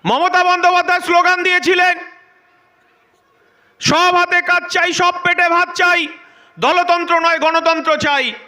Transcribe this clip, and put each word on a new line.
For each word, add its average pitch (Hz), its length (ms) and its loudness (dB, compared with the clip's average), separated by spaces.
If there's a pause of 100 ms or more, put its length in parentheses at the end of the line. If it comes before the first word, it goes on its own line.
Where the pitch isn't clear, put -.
মমতা 359 400 0
বন্দ্যোপাধ্যায় 359 560 2
স্লোগান 349 420 2
দিয়েছিলেন, 359 560 0 (1800)
"সব 349 340 0
হাতে 349 260 0
কাজ 349 320 -2
চাই, 349 200 0
সব 359 200 0 (100)
পেটে 349 260 0
ভাত 349 240 0
চাই, 349 360 0 (500)
দলতন্ত্র 339 600 0
নয় 330 180 0
গণতন্ত্র 320 580 0
চাই।" 277 380 -2 (140)